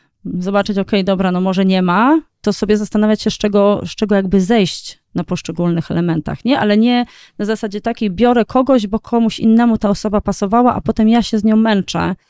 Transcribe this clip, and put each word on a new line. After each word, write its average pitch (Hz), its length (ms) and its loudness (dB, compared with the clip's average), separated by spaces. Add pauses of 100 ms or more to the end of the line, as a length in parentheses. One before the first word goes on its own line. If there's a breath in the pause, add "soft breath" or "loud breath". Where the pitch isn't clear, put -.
(400 soft breath)
zobaczyć: 196 380 -2
„Okej, 196 260 0
dobra, 185 280 0
no 180 100 0
może 190 240 0
nie 185 160 2
ma”, 220 400 2 (200)
to 208 120 0
sobie 208 240 0
zastanawiać 214 440 0
się, 220 100 -2
z - 60 -8
czego, 202 480 2
z 165 100 -12
czego 208 200 0
jakby 190 260 2
zejść 196 580 -2 (160)
na 175 80 -4
poszczególnych 170 680 -4
elementach, 165 540 -4
nie? 262 140 0
Ale 208 180 2
nie 240 280 2 (320 soft breath)
na 208 80 -6
zasadzie 208 360 -6
takiej: 226 300 -4
„Biorę 226 340 2
kogoś, 254 420 2
bo 214 120 -4
komuś 233 400 -2
innemu 226 380 4
ta 202 120 -2
osoba 202 320 0
pasowała, 214 540 0
a - 60 -6
potem 214 280 0
ja 233 140 4
się 220 160 -2
z 190 40 -2
nią 214 120 2
męczę 190 600 0 (140)